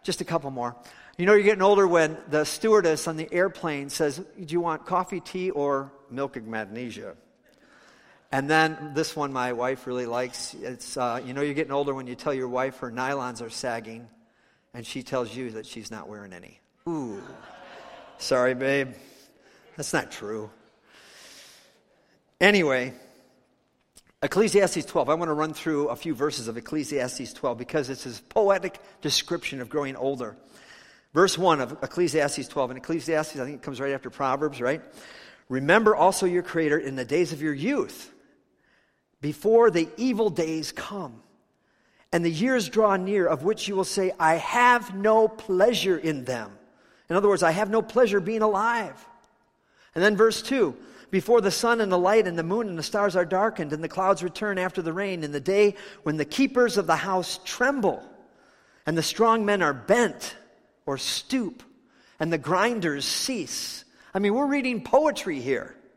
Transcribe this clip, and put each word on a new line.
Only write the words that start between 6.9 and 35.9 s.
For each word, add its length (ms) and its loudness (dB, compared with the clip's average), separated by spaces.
And 160 -2
then 460 2
this 200 -2
one 200 -4
my 180 -2
wife 340 -4
really 200 -4
likes. 480 -6
It's, 420 -12
uh, 260 -2
you 120 -12
know 80 -4
you're 120 -4
getting 180 -4
older 200 -2
when 140 -8
you 80 -10
tell 180 -4
your 160 -4
wife 300 -4
her 120 -10
nylons 520 -6
are 80 -12
sagging 580 -8
and 100 -14
she 200 -10
tells 300 -4
you 180 -10
that 120 -12
she's 260 -14
not 180 -14
wearing 240 -16
any. 280 -20
Ooh. 340 -6
Sorry, 360 2
babe. 380 -2
That's 160 -8
not 180 0
true. 400 -10
Anyway, 520 4
Ecclesiastes 640 2
twelve. 240 0
I 60 4
want 140 -2
to 40 0
run 220 -2
through 340 -2
a 80 -4
few 180 -6
verses 340 -4
of 80 -8
Ecclesiastes 760 -6
twelve 240 -4
because 320 -4
it's 140 -10
his 180 -12
poetic 600 0
description 600 -4
of 80 -10
growing 280 -4
older. 400 -4
Verse 260 4
one 220 4
of 220 -6
Ecclesiastes 680 0
twelve. 220 -4
And 80 -12
Ecclesiastes, 600 -4
I 60 -4
think 120 -10
it 60 -16
comes 180 -10
right 120 -2
after 180 -8
Proverbs, 500 -2
right? 220 -2
"Remember 460 4